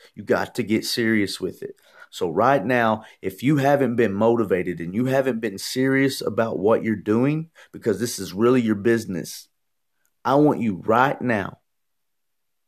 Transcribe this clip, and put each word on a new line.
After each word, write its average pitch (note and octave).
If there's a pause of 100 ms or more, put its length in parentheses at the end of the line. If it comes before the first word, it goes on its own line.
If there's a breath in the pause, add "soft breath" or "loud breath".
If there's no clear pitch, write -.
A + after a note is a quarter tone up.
(140 soft breath)
You G#2+
got F#2+
to B2
get G#2+
serious A2+
with F2
it. - (340 soft breath)
So F2+
right A#2+
now, A#2 (180 loud breath)
if -
you C#3+
haven't C3+
been A2+
motivated G2
and E2+
you A#2+
haven't C3
been G#2
serious C3+
about A2
what G#2
you're A2
doing, C3 (220 soft breath)
because G2+
this A#2+
is F2+
really A#2+
your A2
business, G2+ (800)
I B2+
want C#3+
you G#2
right B2
now, G#2+ (1080)